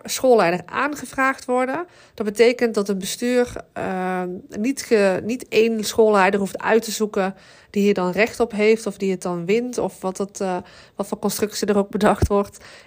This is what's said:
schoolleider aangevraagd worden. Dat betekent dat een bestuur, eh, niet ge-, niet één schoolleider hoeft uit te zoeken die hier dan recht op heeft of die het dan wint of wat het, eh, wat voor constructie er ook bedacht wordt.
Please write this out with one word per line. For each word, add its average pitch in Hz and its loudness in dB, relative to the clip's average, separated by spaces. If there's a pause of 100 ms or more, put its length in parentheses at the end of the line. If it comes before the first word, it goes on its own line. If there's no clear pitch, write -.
schoolleider 196 2
aangevraagd 269 -4
worden. 254 -2 (280)
Dat 214 -6
betekent 226 2
dat 202 -2
een 196 -2
bestuur, 240 -2 (180)
eh, 185 -4 (260)
niet 247 -4
ge-, 196 2
niet 240 -6
één 220 2
schoolleider 202 4
hoeft 196 -4
uit 226 2
te 220 -8
zoeken 202 -2 (340)
die 202 0
hier 202 4
dan 180 0
recht 196 0
op 226 0
heeft 220 2
of 196 -6
die 190 -2
het 185 -4
dan 175 -4
wint 240 -2
of 190 -4
wat 190 -6
het, 202 -6
eh, 185 -2 (380)
wat 202 -6
voor 208 -8
constructie 202 -2
er 202 2
ook 202 0
bedacht 208 2
wordt. 202 -2 (300)